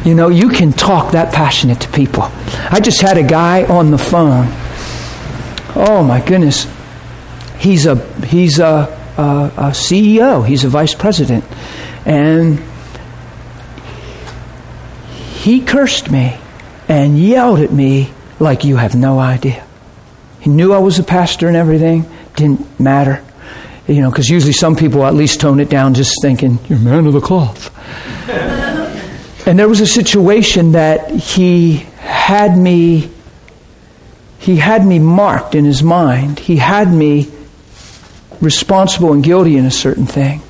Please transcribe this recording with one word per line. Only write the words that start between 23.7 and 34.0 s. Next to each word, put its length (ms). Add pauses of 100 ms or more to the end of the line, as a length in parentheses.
You 140
know, 80
'cause 180
usually 260
some 220
people 300
at 80
least 260
tone 200
it 100
down 240
just 280
thinking, 360 (100)
"You're 120
a 20
man 240
of 80
the 80
cloth." 480 (580)
<laughs> 600 (560)
And 140
there 100
was 140
a 60
situation 840
that 360
he 760 (120)
had 560
me, 540 (1300)